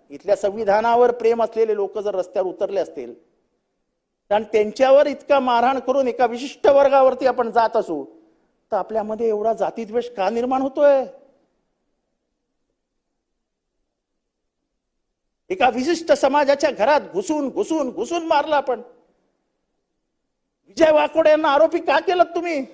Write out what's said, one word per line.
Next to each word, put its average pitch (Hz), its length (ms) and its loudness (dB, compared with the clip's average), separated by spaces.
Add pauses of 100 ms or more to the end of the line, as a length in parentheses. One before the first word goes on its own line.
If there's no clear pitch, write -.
(100)
इथल्या 180 260 -4
संविधानावर 220 760 2
प्रेम 233 320 0
असलेले 220 320 -2
लोक 202 240 -4
जर 202 160 -4
रस्त्यावर 185 340 -4
उतरले 190 320 -4
असतील - 520 -12 (1000)
आणि 214 140 0
त्यांच्यावर 262 600 4
इतका 277 340 0
मारहाण 254 380 0
करून 262 300 -2
एका 240 180 0
विशिष्ट 240 400 -6
वर्गावरती 269 600 4
आपण 240 240 0
जात 226 260 0
असू, 185 280 -4 (680)
तर 214 40 -2
आपल्यामध्ये 220 520 -4
एवढा 214 240 -2
जातीद्वेष 220 580 -6
का 196 200 -4
निर्माण 254 320 -2
होतोय? 277 420 2 (4000)
एका 240 220 2
विशिष्ट 302 420 -2
समाजाच्या 285 580 2
घरात 262 300 2 (120)
घुसून, 277 360 -4
घुसून, 254 420 -4
घुसून 320 360 -6
मारलं 302 300 0
आपण. 269 260 -4 (1900)
विजय 320 220 2
वाकोडे 302 400 2
यांना 311 180 2
आरोपी 320 300 2
का 285 220 0
केलं 359 220 0
तुम्ही? 339 520 -2